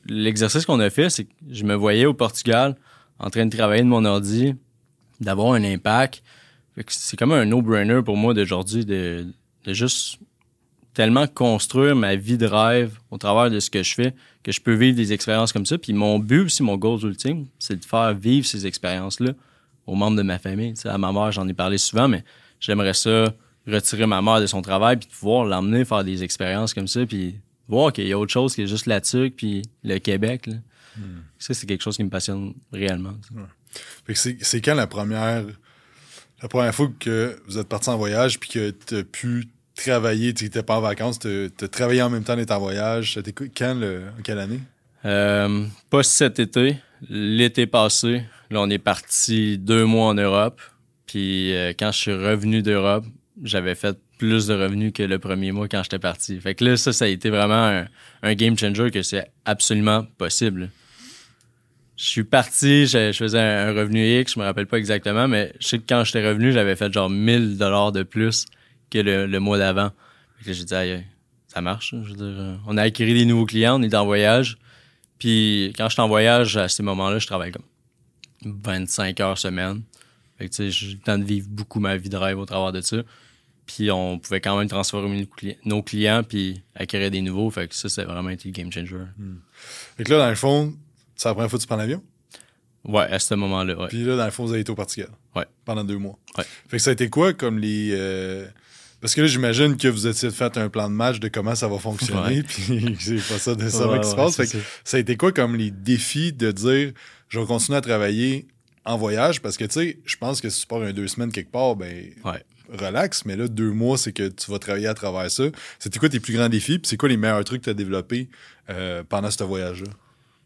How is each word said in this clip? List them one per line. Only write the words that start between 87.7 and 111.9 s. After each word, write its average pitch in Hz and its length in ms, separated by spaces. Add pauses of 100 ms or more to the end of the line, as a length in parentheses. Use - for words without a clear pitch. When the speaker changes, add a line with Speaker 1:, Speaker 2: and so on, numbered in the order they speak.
Speaker 1:
ça, - 140
c'est 98 140
vraiment 90 280
été 92 180
le 92 40
game 87 180
changer. 87 240 (240)
Speaker 2:
Hmm. 95 160 (600)
Fait 120 60
que 120 80
là, 151 60
dans 131 120
le 110 60
fond, 147 380 (420)
c'est - 140
la 104 60
première 110 160
fois 123 80
que - 40
tu - 40
prends 113 100
l'avion ? 123 260 (800)
Speaker 1:
Ouais, 104 200
à 95 160
ce - 160
moment-là, 95 420
ouais. 90 120
Speaker 2:
Puis 117 140
là, 127 140
dans 117 80
le 104 60
fond, 123 140
vous 113 80
avez 110 80
été 107 100
au 107 40
Portugal ? 101 340 (260)
Speaker 1:
Ouais. 90 100 (180)
Speaker 2:
Pendant 107 200
deux 101 160
mois ? 101 180 (200)
Speaker 1:
Ouais. 95 60 (240)
Speaker 2:
Fait 123 100
que 98 60
ça 139 60
a 131 40
été 120 180
quoi 175 220
comme 117 260
les, 107 340
euh... 95 540 (520)
Parce 113 140
que 147 80
là, 156 60
j'imagine 127 500
que 135 100
vous 113 200
étiez 113 240
fait 120 260
un 107 120
plan 104 200
de 104 60
match 120 240
de 107 80
comment 107 260
ça 113 140
va 101 100
fonctionner, 104 600
Speaker 1:
Ouais. 147 60
Speaker 2:
<laughs> - 40
puis 110 520
c'est 107 160 (180)
pas 104 60
ça 120 140
nécessairement 110 400
Speaker 1:
Ouais, 107 60
Speaker 2:
qui 107 80
se 104 80
Speaker 1:
ouais, - 20
Speaker 2:
passe. 160 180
Speaker 1:
c'est 123 120
Speaker 2:
Fait 110 100
que 104 60
Speaker 1:
ça. - 60 (140)
Speaker 2:
ça - 140
a - 20
été 120 160
quoi 185 160
comme 123 240
les 110 140
défis 120 640
de 113 180
dire, « 131 400 (380)
Je 113 100
vais 110 60
continuer 120 320
à 135 40
travailler 117 640 (360)
en 113 140
voyage », 113 460
parce 101 140
que, 110 80
tu - 80
sais, 165 300
je - 140
pense 135 240
que 113 80
si - 120
tu - 60
pars 117 140
un 104 100
deux 101 160
semaines 117 240
quelque 95 200
part, 123 240
ben, 87 320 (180)